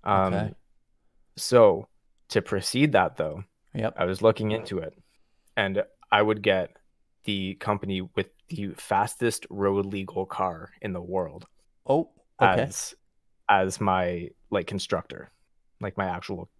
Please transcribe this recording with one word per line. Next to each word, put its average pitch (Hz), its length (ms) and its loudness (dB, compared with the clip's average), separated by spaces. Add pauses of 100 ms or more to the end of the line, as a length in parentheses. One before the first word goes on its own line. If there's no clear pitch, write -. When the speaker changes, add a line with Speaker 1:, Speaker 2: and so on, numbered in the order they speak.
Speaker 1:
Um, 95 280 2
Speaker 2:
Okay. 104 220 -2 (800)
Speaker 1:
so 104 520 6 (400)
to 107 120 2
precede 123 520 0
that, 95 240 4
though, 78 260 -4 (320)
Speaker 2:
Yep. 110 220 -4
Speaker 1:
I - 80 0
was 95 180 -2
looking 110 300 4
into 107 260 -6
it, - 180 -10 (600)
and 98 260 0 (300)
I 104 100 6
would 107 200 2
get 95 340 0 (460)
the 98 320 -4
company 98 460 -4
with 92 300 -6 (180)
the 101 220 -8
fastest - 760 -2
road 98 380 0
legal 95 400 -6
car - 460 -6 (100)
in 101 100 -6
the 90 80 -6
world 87 460 -6 (400)
Speaker 2:
Oh, 151 240 0 (320)
okay. 95 200 4
Speaker 1:
as, - 340 -8 (520)
as 95 320 4
my, 90 500 0 (200)
like, 95 160 0
constructor, - 640 -6 (500)
like, 101 160 -8
my 98 100 -2
actual 87 540 -8